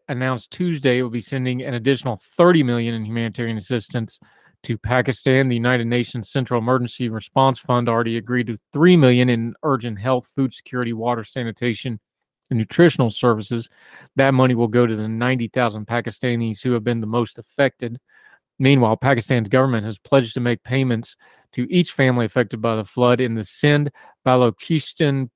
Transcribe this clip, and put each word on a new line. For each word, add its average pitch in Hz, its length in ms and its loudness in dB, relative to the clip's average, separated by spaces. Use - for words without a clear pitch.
announced 127 440 -4
Tuesday 143 480 0
it - 20 2
will 123 80 -4
be 117 100 -6
sending 127 440 -4
an 135 100 -6
additional 120 480 -2
thirty 175 240 4
million 120 320 -2
in 110 120 -8
humanitarian 113 520 -4
assistance 113 600 -6
to 113 160 -6
Pakistan. 131 680 0
The 123 80 -2
United 120 320 0
Nations 120 420 -4
Central 123 300 -2
Emergency 123 480 -2
Response 123 520 0
Fund 120 280 -2
already 117 300 0
agreed 117 300 -4
to 113 120 -8
three 175 240 6
million 127 320 6
in 117 340 -2
urgent 120 340 -2
health, 123 380 -2
food 135 180 -2
security, 123 380 -6
water, 117 320 -4
sanitation, 117 720 -6
and 120 100 0
nutritional 139 500 4
services. 113 600 -2
That 135 160 4
money 127 220 4
will 117 120 2
go 120 180 4
to 110 100 -2
the 107 120 -4
ninety 117 400 -2
thousand 107 400 -2
Pakistanis 117 720 -4
who 123 120 0
have 113 100 -2
been 117 180 -2
the 107 60 -6
most 117 300 -4
affected. 120 640 -4
Meanwhile, 127 360 6
Pakistan's 123 500 0
government 127 380 0
has 107 120 -10
pledged 127 360 0
to 131 80 -4
make 120 220 -2
payments 123 520 -2
to 123 180 -4
each 180 220 2
family 123 320 2
affected 110 360 -10
by 117 140 -2
the 110 80 -4
flood 123 380 2
in 120 120 -2
the 110 120 -6
Sindh, 147 440 0
Balochistan, 135 1080 0